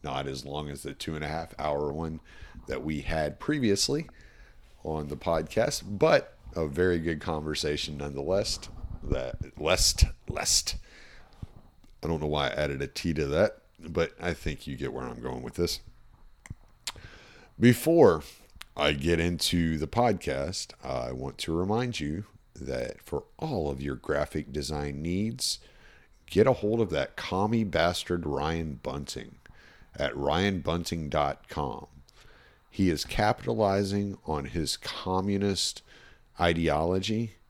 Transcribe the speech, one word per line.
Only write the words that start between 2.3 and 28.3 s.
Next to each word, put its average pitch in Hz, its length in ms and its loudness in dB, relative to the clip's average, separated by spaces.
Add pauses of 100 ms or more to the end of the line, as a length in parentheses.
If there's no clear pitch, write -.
that 65 160 -4
we 76 200 -4
had 76 360 -2
previously 139 720 0 (760)
on 78 240 -4
the 71 100 -8
podcast, 82 680 0 (120)
but 156 400 4 (200)
a 82 100 0
very 87 320 2
good 80 220 -2
conversation 76 800 -2
nonetheless. 71 600 -2 (420)
That - 600 -4
lest, - 460 6 (220)
lest. - 460 0 (1300)
I 76 60 -4
don't 82 120 0
know 76 60 -2
why 73 220 2
I - 60 -2
added 71 280 0
a 67 60 -4
T - 260 -2
to 73 120 2
that, 85 320 4 (200)
but 82 400 -2
I 87 140 -2
think 78 340 -6
you 69 80 -6
get 65 180 -4
where 64 120 -6
I'm 60 160 -8
going 127 220 -8
with 120 120 -10
this. - 260 0 (1800)
Before 120 640 8 (520)
I 73 180 2
get 80 280 2
into 85 560 2
the 76 100 -2
podcast, 87 880 0 (100)
I 64 300 -4
want 65 260 -8
to 82 180 -2
remind 110 440 0
you 78 240 -4 (300)
that 64 480 -6
for 71 220 -4 (140)
all 101 320 -2
of 67 120 -6
your 71 140 -4
graphic 73 540 -2
design 73 520 -4
needs, 101 560 -2 (680)
get 107 220 6
a 131 80 6
hold 110 260 0
of 95 100 2
that 71 260 0
commie 107 480 2
bastard 87 600 2
Ryan 76 580 -2